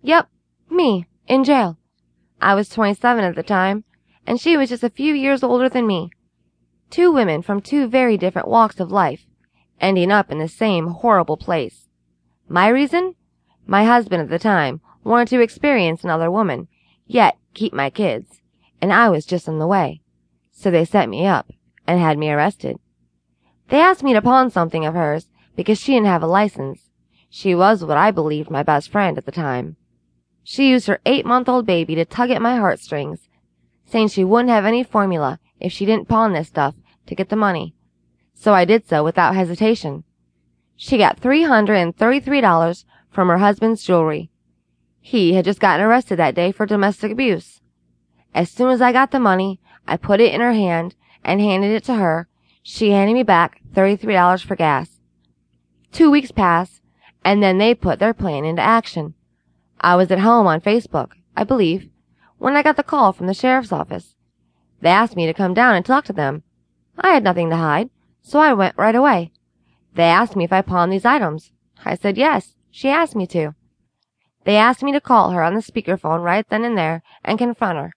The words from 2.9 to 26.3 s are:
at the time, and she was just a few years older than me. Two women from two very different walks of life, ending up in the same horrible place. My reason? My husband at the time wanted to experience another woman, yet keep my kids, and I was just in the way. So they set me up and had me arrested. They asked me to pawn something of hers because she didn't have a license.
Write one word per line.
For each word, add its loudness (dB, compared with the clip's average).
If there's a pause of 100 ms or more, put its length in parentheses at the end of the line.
at -2
the -8
time, -2 (420)
and -4
she 2
was 0
just -6
a -2
few -2
years 0
older 0
than -2
me. -4 (800)
Two 2
women 0
from -4
two -2
very 0
different -4
walks 0
of -6
life, -2 (540)
ending 0
up 0
in -8
the -6
same -4
horrible 0
place. -8 (600)
My 2
reason? 0 (500)
My 2
husband 2
at -8
the -4
time -2 (220)
wanted 0
to 2
experience 0
another -2
woman, -4 (400)
yet 2 (160)
keep -6
my -4
kids, -6 (400)
and 0
I 4
was 0
just -6
in -6
the -4
way. -2 (520)
So -4
they 2
set 0
me -4
up -2 (380)
and 2
had 0
me -4
arrested. -4 (880)
They 2
asked 2
me 2
to 2
pawn 2
something -4
of -6
hers -4 (300)
because -2
she 0
didn't 4
have 0
a -4
license. -2 (500)